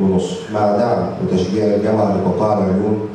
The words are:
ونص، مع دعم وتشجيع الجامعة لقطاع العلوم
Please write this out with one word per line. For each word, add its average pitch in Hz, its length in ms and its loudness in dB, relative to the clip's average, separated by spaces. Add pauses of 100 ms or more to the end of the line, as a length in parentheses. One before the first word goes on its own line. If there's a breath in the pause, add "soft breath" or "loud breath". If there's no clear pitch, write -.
ونص، 95 380 0 (140)
مع 104 240 2
دعم 92 320 0 (140)
وتشجيع 95 420 0
الجامعة 101 520 2
لقطاع 104 400 0
العلوم 104 580 0